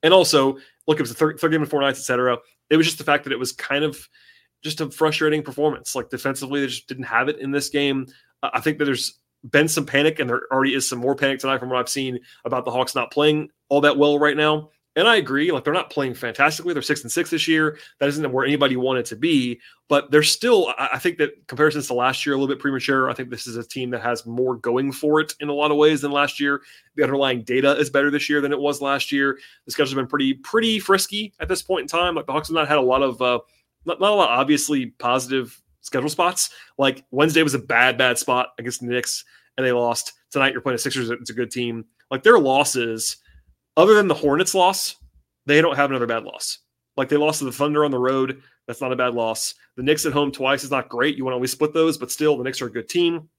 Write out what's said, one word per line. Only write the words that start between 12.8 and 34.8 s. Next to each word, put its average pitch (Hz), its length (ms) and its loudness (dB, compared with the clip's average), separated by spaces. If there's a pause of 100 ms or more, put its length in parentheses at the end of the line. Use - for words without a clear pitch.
not 127 160 -4
playing 151 380 2 (200)
all 143 120 4
that 147 160 4
well 147 200 4
right 147 180 2
now. 151 360 0 (240)
And 180 120 4
I 233 80 6
agree, 147 360 0
like, 139 120 -2
they're 147 100 0
not 180 160 -2
playing 131 240 -4
fantastically. 147 580 -2
They're 147 120 -4
six 151 180 -2
and 117 100 -10
six 170 200 -2
this 151 160 -2
year. 156 320 0 (200)
That 139 100 2
isn't 143 220 -4
where 127 140 0
anybody 139 300 2
wanted 127 320 -2
to 117 80 -12
be, 123 440 0 (300)
but 143 220 2
they're 151 100 8
still, 214 560 2
I, 131 160 -2
I 131 60 -4
think 170 180 -2
that - 300 -4
comparisons 143 400 0
to 123 80 -4
last 127 280 0
year 143 100 0
are 135 40 0
a - 20 0
little 139 160 0
bit 143 60 -18
premature. 135 480 0
I 127 60 -4
think 123 160 -10
this 123 160 -12
is 117 100 -10
a 117 60 -8
team 127 260 -8
that 117 140 -6
has 120 240 -4
more 123 280 -2
going 123 360 -2
for 151 280 0
it 151 200 -4
in 147 100 -8
a 143 40 -2
lot 147 180 0
of 147 60 2
ways 151 240 6
than 143 100 -4
last 143 280 -2
year. 143 220 -2 (340)
The 143 60 0
underlying 135 400 0
data 131 340 2
is 135 140 0
better 139 220 2
this 143 180 -2
year 147 100 2
than 139 120 -2
it 143 80 -2
was 143 220 -2
last 139 300 -2
year. 139 280 0 (260)
The 139 60 -14
schedule's 139 240 -2
been 131 100 -2
pretty, 135 300 -2
pretty 220 420 -2
frisky 196 640 0
at 156 80 -8
this 175 160 -4
point 185 180 -2
in 196 60 -10
time. 175 260 -2
Like, 156 140 -6
the 135 40 -8
Hawks 151 180 -4
have 160 60 -4
not 156 120 0
had 147 100 2
a 139 40 4
lot 131 200 4
of, 127 180 -2
uh, 123 200 0 (460)
not, 165 140 -4
not 196 120 4
a 208 40 2
lot 170 140 4
of 120 100 0
obviously 143 460 0